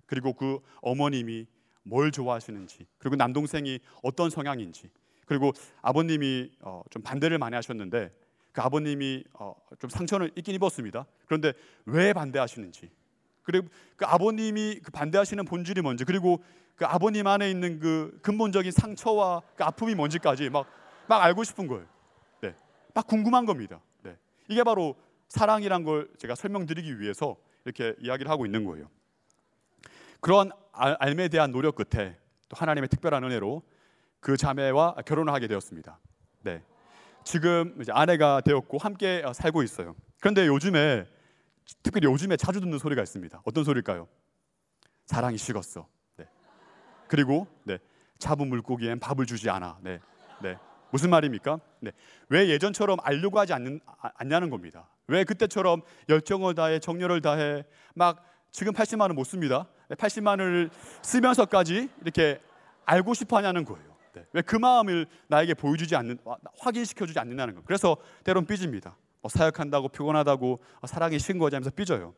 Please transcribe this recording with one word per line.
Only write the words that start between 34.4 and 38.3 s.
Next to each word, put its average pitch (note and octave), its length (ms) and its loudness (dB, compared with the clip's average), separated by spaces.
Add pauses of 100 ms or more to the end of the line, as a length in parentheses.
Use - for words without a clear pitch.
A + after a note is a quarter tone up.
결혼을 D#3 280 0
하게 B2 160 0
되었습니다. F2 500 -6 (440)
네. E2+ 200 -8 (640)
지금 E3+ 560 0
이제 A2+ 120 -8
아내가 D3 500 4